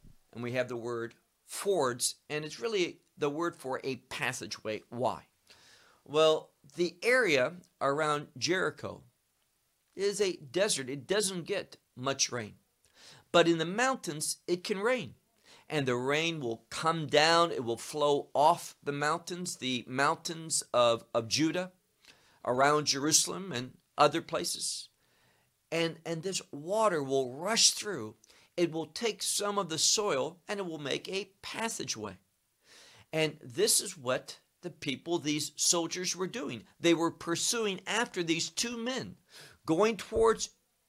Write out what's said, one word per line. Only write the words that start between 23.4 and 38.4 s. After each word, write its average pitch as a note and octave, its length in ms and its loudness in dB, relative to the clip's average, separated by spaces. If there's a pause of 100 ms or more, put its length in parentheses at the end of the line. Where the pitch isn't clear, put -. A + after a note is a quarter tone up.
and B2+ 220 -6 (220)
other D3+ 240 6
places. - 680 -6 (840)
And, E3 340 -2
and D#3+ 200 -6
this F#3+ 260 -4
water F3 540 0
will C3 320 0
rush G3+ 340 4
through. C3+ 460 -6 (400)
It E3+ 160 0
will D#3+ 140 -6
take G#3 360 -6
some G3+ 360 -2
of F#3 100 -2
the D#3 100 -4
soil, E3 720 0
and G3+ 100 -6
it G3 80 -4
will D#3+ 140 -8
make C#3+ 280 -4
a F#3+ 220 -8 (100)
passageway. A#2 760 -8 (960)
And D#3 280 0
this D#3+ 400 2
is F#3+ 160 -8
what B2 440 -4 (220)
the F3 80 -10
people, D3+ 500 -4
these D3 340 -2
soldiers, F3+ 600 0
were F#3 100 -4
doing. E3+ 380 -8 (160)
They E3+ 140 6
were D#3+ 180 0
pursuing G3 720 -2
after G3 380 -2
these E3 260 0